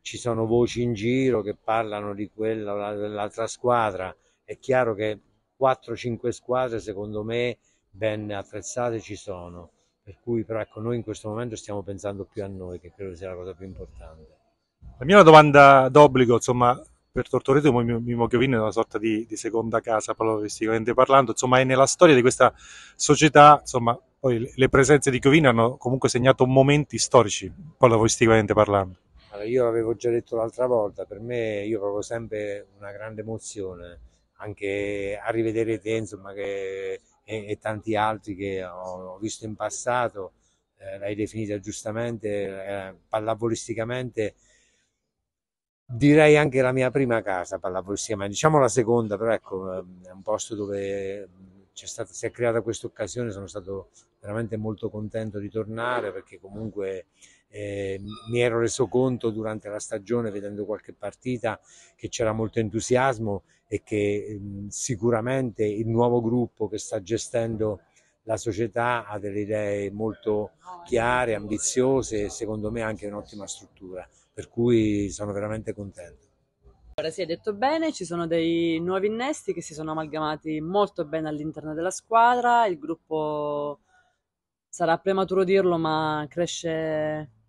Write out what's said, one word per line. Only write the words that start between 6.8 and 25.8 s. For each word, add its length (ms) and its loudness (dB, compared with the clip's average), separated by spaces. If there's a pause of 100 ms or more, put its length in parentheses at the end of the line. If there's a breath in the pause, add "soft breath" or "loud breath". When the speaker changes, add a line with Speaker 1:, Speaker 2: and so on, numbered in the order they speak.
Speaker 1:
secondo 420 -8
me, 360 -4 (320)
ben 420 -6
attrezzate 680 -6
ci 160 -12
sono. 580 -14 (300)
Per 200 -20
cui, 220 -4
però, 160 -6
ecco, 200 -12
noi 160 -4
in 60 -6
questo 260 -10
momento 260 -8
stiamo 280 -10
pensando 420 -8
più 180 -10
a 60 -8
noi, 320 -12
che 160 -20
credo 180 -12
sia 140 -12
la 80 -10
cosa 160 -12
più 140 -16
importante. 760 -18 (580)
Speaker 2:
La 60 -8
mia 120 8
è 40 12
una 80 12
domanda 600 12
d'obbligo, 460 8
insomma, 460 2 (300)
per 180 -6
Tortoreto, 440 4
mi, 280 0
mi 140 -4
Mochiovin 380 2
è 60 2
una 120 0
sorta 280 -2
di, 280 -2
di 100 -12
seconda 440 -2
casa 340 -2
pallavolisticamente 800 -2
parlando, 380 6
insomma, 260 2
è 60 4
nella 220 4
storia 280 6
di 60 8
questa 340 4 (420 soft breath)
società, 640 10
insomma, 380 -2 (200)
poi 200 0
le, 160 -6
le 140 4
presenze 420 6
di 80 0
Chiovin 280 6
hanno 300 4
comunque 320 0